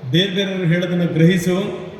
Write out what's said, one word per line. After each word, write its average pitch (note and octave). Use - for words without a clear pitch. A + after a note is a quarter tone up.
ಬೇರೆ F#3
ಬೇರೆಯವ್ರು F#3+
ಹೇಳೋದನ್ನ F3
ಗ್ರಹಿಸು F3